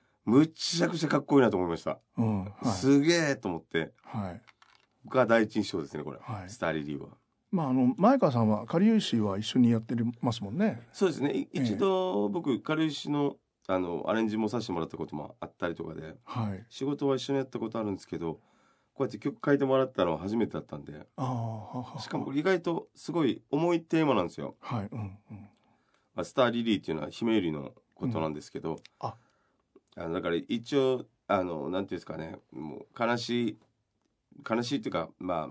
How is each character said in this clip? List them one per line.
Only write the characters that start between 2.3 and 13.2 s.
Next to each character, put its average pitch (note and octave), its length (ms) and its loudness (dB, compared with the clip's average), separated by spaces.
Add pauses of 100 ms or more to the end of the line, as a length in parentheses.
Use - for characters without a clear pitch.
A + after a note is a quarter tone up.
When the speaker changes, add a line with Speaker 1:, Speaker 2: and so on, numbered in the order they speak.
Speaker 2:
は G2+ 60 -10 (140)
い。 - 20 0
Speaker 1:
す C3 340 6
げ D#3+ 320 4
ー - 60 -4
と G2+ 100 -4
思 E2 100 -2
っ - 40 -14
て。 - 280 -2 (120)
Speaker 2:
は G2 280 -6
い。 - 100 -12 (600)
Speaker 1:
僕 - 140 -2
は B2+ 80 8
第 A2+ 180 6
一 A2 140 -2
印 G#2 140 2
象 F2 100 -2
で C#2+ 60 -8
す D#2 100 -10
ね、 D2 60 -6
こ C#2+ 80 -8
れ。 B1+ 100 -12
Speaker 2:
は G2+ 240 -10
い。 F#2 40 -14
Speaker 1:
ス - 100 -14
タ F2 80 -2
ー D#2+ 60 0
リ D#2 120 -4
リ D2 100 -6
ー C2+ 60 -8
は。 - 80 -14 (420)
Speaker 2:
ま F3 140 0
あ、 C3+ 40 0
あ B2+ 40 0
の、 C3 240 4
前 A#3+ 200 6
川 F3 140 4
さ A#2+ 80 2
ん G#2+ 100 6
は、 G#2+ 160 0
か E3 140 0
り G#3 80 6
ゆ A3 140 6
し B2 180 0
は G2+ 180 0
一 G#2+ 80 -4
緒 - 140 2
に A#2+ 100 8
や A#2 100 4
っ - 20 -2
て A2+ 140 -6
る A#2 100 0 (160)
ま A#2+ 100 2
す A2+ 120 -6
も G2 60 -8
ん A#2+ 80 -6
ね。 F3+ 360 0
Speaker 1:
そ G3 140 2
う - 20 0
で C#3+ 60 -2
す A#2 60 -8
ね。 C#3+ 120 2
い-、 B2+ 80 0 (120)
Speaker 2:
え - 60 -2
え。 - 40 0
Speaker 1:
一 G#2+ 140 0
度、 F#3+ 520 2
僕、 D3+ 320 0
か D#3 140 -2
り D#3+ 100 2
ゆ D#3 60 0
し D3 200 -6
の、 C#3+ 240 0 (320)